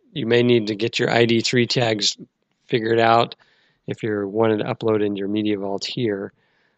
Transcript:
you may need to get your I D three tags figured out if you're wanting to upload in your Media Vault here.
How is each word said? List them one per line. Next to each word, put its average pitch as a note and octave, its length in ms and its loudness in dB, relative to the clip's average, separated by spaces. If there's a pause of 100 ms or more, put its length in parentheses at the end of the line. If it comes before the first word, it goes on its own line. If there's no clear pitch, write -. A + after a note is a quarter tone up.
(140)
you C3+ 140 -6
may A#2+ 160 4
need A#2+ 240 4
to G#2+ 80 -4
get A2+ 240 -4
your A#2+ 100 0
I A#2 160 4
D A2+ 160 2
three B2 240 0
tags A2+ 520 -2 (500)
figured A2+ 320 0
out A#2 360 4 (520)
if - 160 -6
you're G#2 240 -4
wanting A2 320 0
to A#2 60 -4
upload A2 380 -2
in G2+ 120 -2
your G2 120 -6
Media G#2+ 300 -2
Vault G2 280 -6
here. G#2 480 -6 (440)